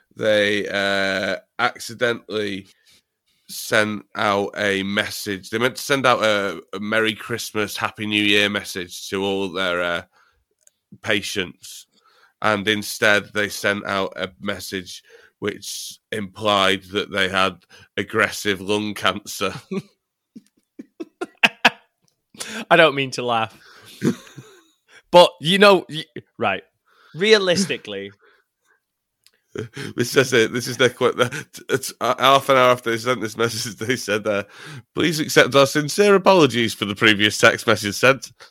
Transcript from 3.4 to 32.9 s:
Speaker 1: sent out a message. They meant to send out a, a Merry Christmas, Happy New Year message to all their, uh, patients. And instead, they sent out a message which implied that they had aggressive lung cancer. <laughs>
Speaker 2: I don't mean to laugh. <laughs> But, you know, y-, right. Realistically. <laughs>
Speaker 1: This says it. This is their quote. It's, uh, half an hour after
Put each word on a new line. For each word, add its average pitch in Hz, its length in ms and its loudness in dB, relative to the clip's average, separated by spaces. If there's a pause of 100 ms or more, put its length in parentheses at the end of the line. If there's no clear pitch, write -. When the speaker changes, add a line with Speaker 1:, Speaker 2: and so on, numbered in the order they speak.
Speaker 1:
sent 107 560 -2 (120)
out 101 400 0
a 98 260 0
message. 101 680 -6
They 113 80 -4
meant 123 180 -2
to - 60 -10
send 135 240 0
out 110 180 2
a, 101 360 0 (120)
a 98 80 -8
Merry 110 340 0
Christmas, 110 640 -6
Happy 110 280 -6
New 104 200 0
Year 104 240 4
message 92 640 -8
to 98 120 -4
all 98 300 -2
their, 90 280 -2
uh, 87 220 -4 (1000)
patients. - 840 -6 (560)
And 101 240 0
instead, 104 680 0
they 104 160 -2
sent 101 380 -4
out 98 300 -4
a 92 240 -8
message 95 640 -10 (340)
which - 640 -10 (100)
implied 98 800 0
that 98 220 -6
they 95 160 -2
had 95 300 -2 (380)
aggressive 101 640 -2
lung 104 340 -4
cancer. 98 600 -4 (160)
<laughs> 190 40 -8 (3000)
Speaker 2:
I 175 60 6
don't 151 200 6
mean 135 160 -4
to 127 100 -6
laugh. 117 340 -2 (460)
<laughs> - 80 0 (1000)
But, 175 200 8 (100)
you 175 180 2
know, 202 300 8
y-, 156 160 -10 (340)
right. 101 240 -2 (520)
Realistically. 165 1000 2
<laughs> - 40 -20 (1700)
Speaker 1:
This 120 160 -2
says 127 220 2
it. 113 200 4
This 120 140 -4
is 123 120 -6
their 127 120 6
quote. 120 240 0 (540)
It's, - 320 -4
uh, 120 180 -2
half 135 300 4
an 135 80 4
hour 127 160 6
after 117 180 -4